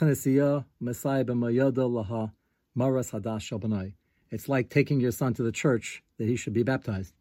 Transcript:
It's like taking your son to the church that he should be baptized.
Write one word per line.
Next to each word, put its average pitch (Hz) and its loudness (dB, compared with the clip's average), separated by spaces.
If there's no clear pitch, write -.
It's - -8
like 131 0
taking 143 2
your 123 2
son 123 -2
to 127 -4
the 113 0
church - -2
that 113 -2
he 123 0
should - -6
be 117 2
baptized. 101 -4